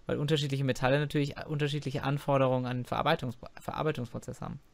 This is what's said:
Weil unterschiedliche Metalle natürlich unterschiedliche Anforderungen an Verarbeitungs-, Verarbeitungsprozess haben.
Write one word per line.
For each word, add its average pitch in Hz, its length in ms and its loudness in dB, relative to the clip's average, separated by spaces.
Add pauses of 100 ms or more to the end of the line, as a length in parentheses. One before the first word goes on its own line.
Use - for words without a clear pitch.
Weil - 120 0
unterschiedliche 143 480 2
Metalle 131 340 4
natürlich 147 360 0 (100)
unterschiedliche 147 580 -2
Anforderungen 135 640 2
an 123 200 -4
Verarbeitungs-, 127 520 0 (240)
Verarbeitungsprozess - 800 -4
haben. - 180 -8 (140)